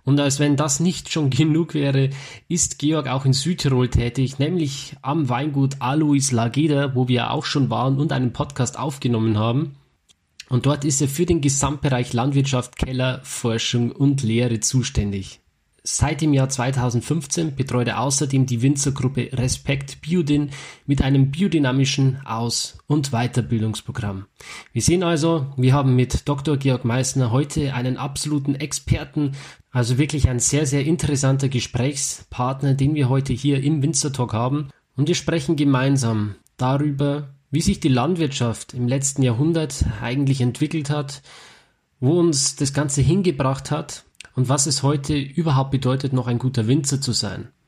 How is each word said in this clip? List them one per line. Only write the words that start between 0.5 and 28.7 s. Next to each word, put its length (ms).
das 260
nicht 300
schon 200
genug 420
wäre, 380
ist 300
Georg 300
auch 180
in 80
Südtirol 540
tätig, 500
nämlich 640
am 280
Weingut 500
Alois 520
Lageder, 640
wo 140
wir 240
auch 140
schon 260
waren 260
und 140
einen 220
Podcast 440
aufgenommen 640
haben. 380
Und 160
dort 200
ist 160
er 80
für 160
den 160
Gesamtbereich 720
Landwirtschaft, 640
Keller, 460
Forschung 680
und 320
Lehre 380
zuständig. 800
Seit 380
dem 120
Jahr 140
zweitausendfünfzehn 1120
betreut 320
er 100
außerdem 460
die 160
Winzergruppe 720
Respekt 680
Biodyn 520
mit 160
einem 300
biodynamischen 920
Aus- 520
und 240
Weiterbildungsprogramm. 1160
Wir 100
sehen 220
also, 440
wir 160
haben 240
mit 320
Doktor 260
Georg 300
Meissner 460
heute 420
einen 240
absoluten 580
Experten, 800